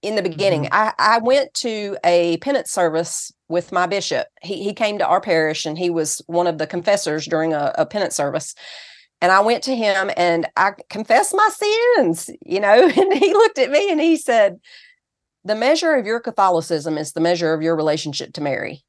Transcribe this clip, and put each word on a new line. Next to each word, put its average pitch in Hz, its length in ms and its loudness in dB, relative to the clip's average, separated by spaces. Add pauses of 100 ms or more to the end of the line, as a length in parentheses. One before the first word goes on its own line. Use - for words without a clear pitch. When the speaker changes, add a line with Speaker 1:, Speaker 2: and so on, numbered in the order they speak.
Speaker 1:
in 208 140 -6
the 202 60 0
beginning. 170 420 -2
Speaker 2:
Mm-hmm. - 100 -4
Speaker 1:
I, 214 240 0
I 214 220 2
went 269 360 0
to 214 480 -6
a 170 340 2
penance 269 340 -4
service 165 600 -2 (160)
with 170 240 -4
my 180 140 2
bishop. 180 420 -4 (140)
He, 185 220 -10
he 202 100 -4
came 208 240 -2
to 196 100 0
our 185 140 2
parish 160 440 0
and 156 120 -6
he 180 120 -2
was 165 380 -4
one 175 200 0
of 165 100 -2
the 151 100 -4
confessors 170 580 -2
during 160 280 -2
a, 147 240 -2
a 151 80 2
penance 202 300 -4
service. 143 380 -4 (680)
And 180 100 4
I 190 80 6
went 226 240 0
to 262 120 -2
him 196 420 0
and 170 300 2 (100)
I 196 140 2 (180)
confessed 226 440 0
my 415 200 4
sins, 415 760 0 (160)
you 190 140 -2
know, 214 300 6
<laughs> - 60 -2
and 381 180 4
he 339 200 2
looked 440 260 4
at 254 120 2
me 392 180 2
and 311 120 0
he 330 160 4
said, 214 420 2 (840)
"The 208 100 -2
measure 311 380 2
of 247 120 0
your 226 140 -2
Catholicism 165 800 0
is 151 160 -8
the 165 80 -4
measure 165 320 0
of 156 80 -4
your 165 160 0
relationship 151 560 -4
to 160 80 -8
Mary." 139 480 -6